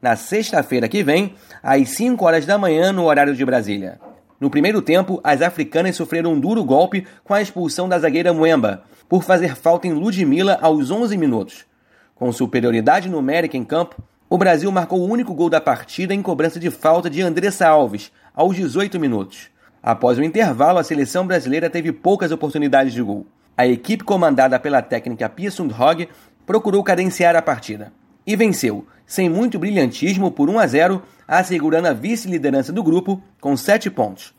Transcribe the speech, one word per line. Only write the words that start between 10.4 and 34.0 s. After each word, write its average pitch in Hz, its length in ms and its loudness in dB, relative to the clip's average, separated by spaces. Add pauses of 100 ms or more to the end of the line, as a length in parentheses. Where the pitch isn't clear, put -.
aos 151 300 2
onze 214 240 -2
minutos. 123 500 -2 (480)
Com 123 160 -4
superioridade 120 760 0
numérica 156 480 -2
em 127 80 -6
campo, 165 400 -4 (240)
o 180 100 0
Brasil 175 340 4
marcou 185 280 -2
o 180 100 -2
único 240 240 -2
gol 170 160 0
da 160 120 2
partida 175 520 -4
em 202 80 -2
cobrança 165 380 -2
de 165 120 -4
falta 170 380 2
de 151 120 -4
Andressa 180 460 0
Alves, 131 440 2 (220)
aos 175 220 2
dezoito 185 440 -2
minutos. 113 500 -4 (320)
Após 120 360 2
o 139 60 0
intervalo, 165 560 2
a 156 40 -2
seleção 160 420 -2
brasileira 160 440 -2
teve 165 220 -4
poucas 180 400 0
oportunidades 139 600 0
de 117 100 -4
gol. 101 260 -6 (280)
A 127 120 2
equipe 127 360 -2
comandada 135 560 2
pela 143 220 0
técnica 117 480 -6
Pia 190 220 -8
Sundhage 156 580 -2 (360)
procurou 202 380 0
cadenciar 180 520 2
a 160 60 4
partida. 110 520 -6 (320)
E 208 100 -2
venceu, 175 500 0 (200)
sem 185 240 -2
muito 214 300 0
brilhantismo, 190 720 0
por 143 180 0
um 214 100 0
a 208 60 4
zero, 170 380 0 (240)
assegurando 165 600 0
a 147 60 0
vice-liderança 147 800 -2
do 202 100 -4
grupo 180 380 0 (180)
com 139 160 -2
sete 214 340 0
pontos. 104 500 -6